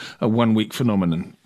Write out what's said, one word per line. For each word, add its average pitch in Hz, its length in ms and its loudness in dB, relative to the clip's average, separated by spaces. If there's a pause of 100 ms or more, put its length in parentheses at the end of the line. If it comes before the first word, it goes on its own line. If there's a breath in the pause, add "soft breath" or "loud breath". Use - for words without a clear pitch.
(220 loud breath)
a - 40 0
one-week 110 460 2
phenomenon? 95 720 0